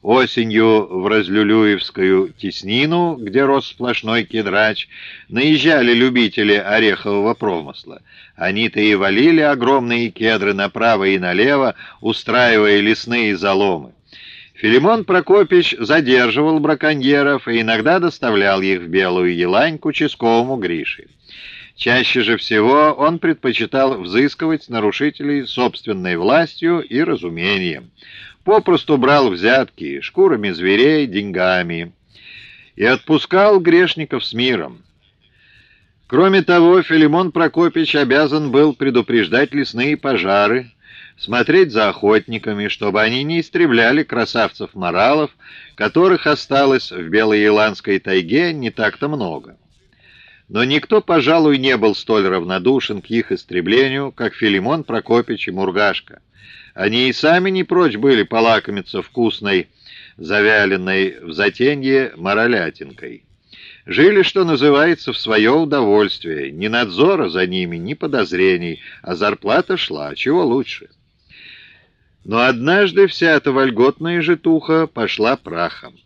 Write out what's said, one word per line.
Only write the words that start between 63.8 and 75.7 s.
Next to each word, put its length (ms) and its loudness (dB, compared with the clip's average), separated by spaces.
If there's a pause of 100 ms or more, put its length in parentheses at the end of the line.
Жили, 380 4
что 220 0
называется, 680 0
в 60 -8
свое 420 2
удовольствие, 880 -2
ни 180 -8
надзора 600 0
за 180 -2
ними, 300 -6
ни 180 -10
подозрений, 880 -2 (220)
а 120 -8
зарплата 640 -2
шла, 380 -8
чего 300 -2
лучше. 440 -4 (1400)
Но 160 -2
однажды 640 2
вся 260 0
эта 200 2
вольготная 680 0
житуха 640 0
пошла 500 -2
прахом. 680 -8